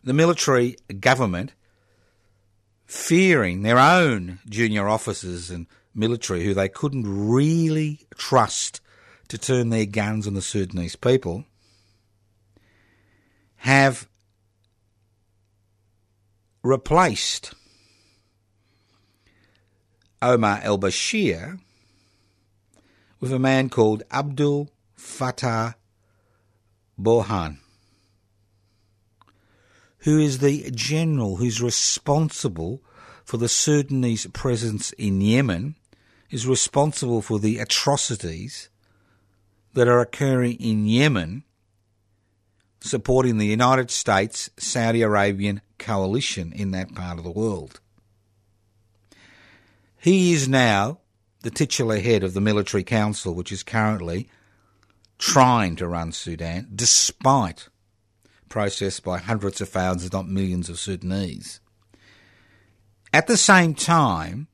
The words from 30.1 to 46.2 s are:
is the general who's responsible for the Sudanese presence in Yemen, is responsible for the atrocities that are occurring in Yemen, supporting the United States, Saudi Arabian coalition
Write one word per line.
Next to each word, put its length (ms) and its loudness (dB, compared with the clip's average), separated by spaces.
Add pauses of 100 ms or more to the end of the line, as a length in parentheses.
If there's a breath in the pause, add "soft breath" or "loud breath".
is 220 0
the 320 2
general 640 -2
who's 260 -2
responsible 1200 -2 (420 loud breath)
for 120 -8
the 120 -2
Sudanese 800 0
presence 680 -4
in 260 -2
Yemen, 560 0 (540 soft breath)
is 180 -6
responsible 760 0
for 160 -2
the 220 0
atrocities 1080 -4 (1040)
that 120 4
are 140 6
occurring 540 0
in 340 -2
Yemen, 560 0 (1400)
supporting 580 0
the 80 0
United 460 2
States, 680 0
Saudi 420 0
Arabian 600 2 (180)
coalition 760 -4